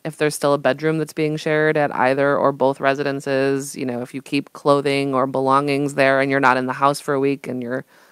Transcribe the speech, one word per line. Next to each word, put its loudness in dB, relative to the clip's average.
if -8
there's 0
still 0
a 2
bedroom 0
that's -4
being -2
shared 0
at 0
either 2
or 2
both 0
residences, -2
you -6
know, -4
if -12
you -10
keep -4
clothing 2
or 0
belongings 0
there 4
and 0
you're 2
not 6
in 0
the -2
house 0
for -4
a 0
week -2
and -6
your -6